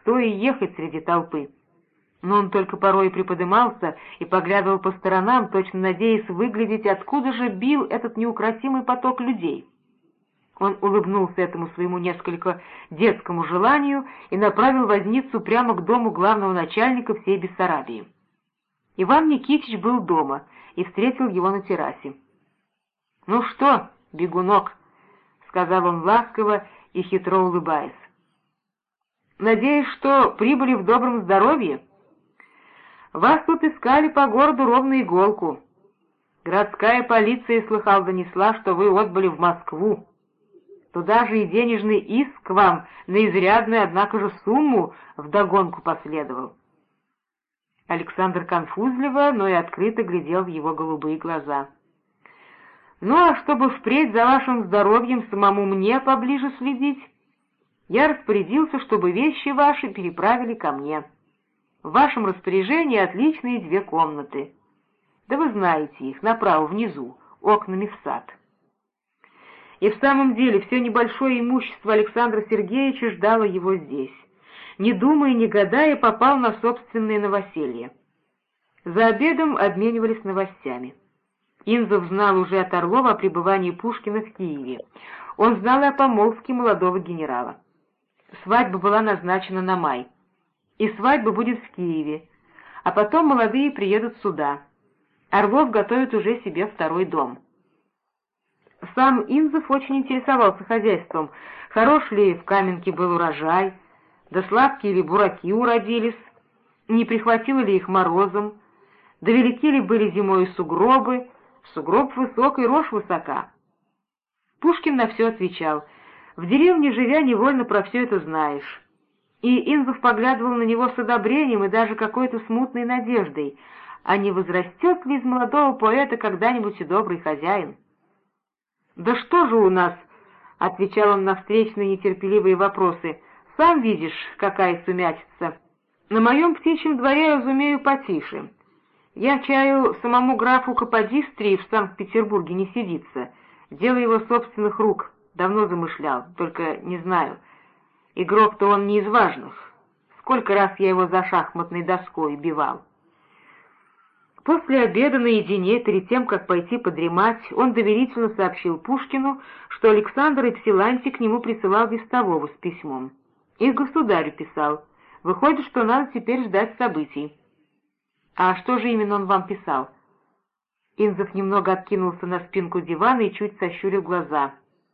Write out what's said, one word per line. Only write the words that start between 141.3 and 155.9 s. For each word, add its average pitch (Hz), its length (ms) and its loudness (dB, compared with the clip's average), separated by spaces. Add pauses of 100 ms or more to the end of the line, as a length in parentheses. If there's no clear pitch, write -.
в 185 140 -14
Санкт-Петербурге 202 840 -2
не 190 140 -2
сидится. 170 600 -8 (400)
Дело 220 260 0
его 226 240 2
собственных 226 600 -2
рук. 208 320 0 (220)
Давно 196 320 0
замышлял, 160 600 -6 (100)
только 156 420 -6
не 180 200 -10
знаю. 170 400 -2 (800)
Игрок-то 208 520 2
он 202 180 2
не 208 140 2
из 196 80 -4
важных. - 640 -2 (480)
Сколько 226 340 0
раз 196 240 4
я 190 100 2
его 185 200 2
за 185 160 0
шахматной 175 580 -4
доской 170 540 -4
бивал». 151 460 -4 (1600)
После 277 400 2
обеда 240 360 2
наедине, 214 600 2
перед 190 300 0